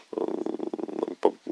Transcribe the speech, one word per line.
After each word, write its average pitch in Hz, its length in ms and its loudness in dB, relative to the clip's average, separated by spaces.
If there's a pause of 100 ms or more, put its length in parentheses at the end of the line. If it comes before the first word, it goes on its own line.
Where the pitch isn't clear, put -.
(160)
м, - 1040 -2
по-, - 160 6 (160)